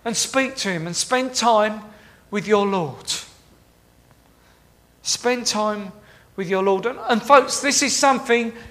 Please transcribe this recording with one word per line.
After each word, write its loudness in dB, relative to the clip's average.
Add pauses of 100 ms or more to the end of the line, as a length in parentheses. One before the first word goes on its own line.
and -4
speak -2
to -4
him -4
and -8
spend -2
time 2 (480)
with -4
your 4
Lord. -4 (1900)
Spend -2
time -2 (440)
with -6
your 0
Lord. 2
And, -4 (100)
and 2
folks, 4
this 0
is 0
something 2 (180)